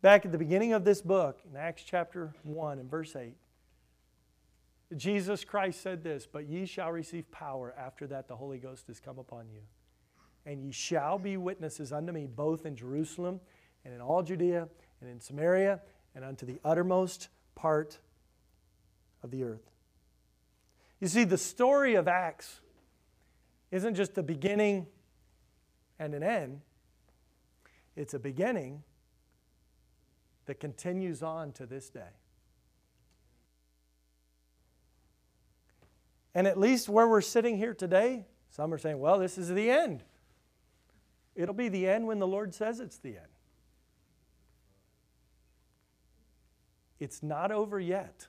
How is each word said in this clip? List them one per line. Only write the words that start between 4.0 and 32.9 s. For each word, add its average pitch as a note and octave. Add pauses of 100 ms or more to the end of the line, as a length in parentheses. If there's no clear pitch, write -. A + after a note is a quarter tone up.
Jesus F#3+
Christ F#3+
said F3+
this, D3+
"But D3+
ye E3+
shall F3
receive E3
power C3
after C#3
that C3+
the B2
Holy C3+
Ghost C3
is A#2
come C3+
upon A#2
you. G#2+ (800)
And C#3+
ye C#3
shall D#3
be G3
witnesses D#3+
unto D#3+
me D3+
both D#3
in D3+
Jerusalem D#3 (440)
and B2+
in A#2+
all D#3
Judea F3 (320)
and B2
in B2
Samaria F#3 (320)
and C3
unto C3
the B2
uttermost F3+ (280)
part D#3 (1200)
of A#2+
the C3
earth." A2+ (1300)
You G3
see, F#3+
the F#3
story C4+
of F3
Acts F3 (1120)
isn't G3
just G3
a F#3
beginning F#3+ (1080)
and D3+
an D3
end. D3+ (1300)
It's D3+
a C#3+
beginning C#3+ (1600)
that C#3
continues E3+
on D#3+
to C3
this C3
day. F2+ (4000)